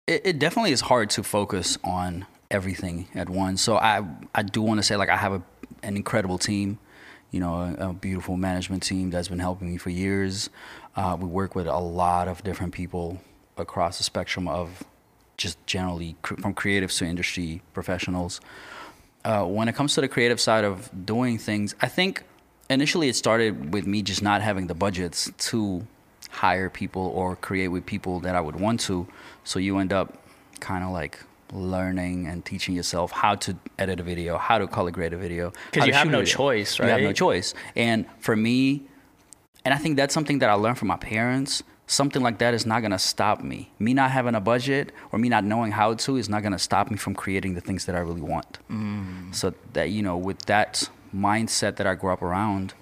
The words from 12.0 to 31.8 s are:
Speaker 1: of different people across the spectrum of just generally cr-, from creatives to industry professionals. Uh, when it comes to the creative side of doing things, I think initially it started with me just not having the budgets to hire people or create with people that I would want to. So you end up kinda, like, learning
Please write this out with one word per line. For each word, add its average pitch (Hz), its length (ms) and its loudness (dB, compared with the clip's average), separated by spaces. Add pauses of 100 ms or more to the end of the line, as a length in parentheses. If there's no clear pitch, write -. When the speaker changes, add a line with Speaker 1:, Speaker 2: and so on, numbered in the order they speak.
Speaker 1:
of 90 160 -6
different 87 300 -4
people 87 480 -6 (340)
across 87 440 -2
the - 40 -4
spectrum 92 440 -2
of 87 360 -4 (540)
just - 300 -6
generally 87 560 -2
cr-, - 180 -6
from 98 140 -2
creatives 98 420 0
to 95 80 0
industry 85 560 -4 (120)
professionals. 90 680 -4 (840)
Uh, 104 220 2
when 104 220 0
it 113 80 0
comes 143 180 0
to 156 80 2
the 135 60 2
creative 120 320 4
side 110 240 6
of 98 260 -2 (160)
doing 117 320 0
things, 104 440 -2
I 127 60 4
think 185 360 -2 (440)
initially 143 420 2
it 117 60 2
started 110 600 2
with 98 100 -2
me 101 160 0
just 98 220 -2
not 104 180 4
having 101 240 0
the 85 80 -4
budgets 87 560 -2 (200)
to 101 360 0 (460)
hire 92 380 0
people 92 460 -4
or 90 200 -2
create 95 320 -2
with 87 180 -4
people 92 360 -4
that 90 140 -2
I 90 60 2
would 78 180 -4
want 113 220 0
to. 90 260 -2 (360)
So - 160 -4
you 95 180 2
end 95 160 0
up 92 240 0 (440)
kinda, 92 280 -4
like, 82 300 -6 (320)
learning 92 760 -4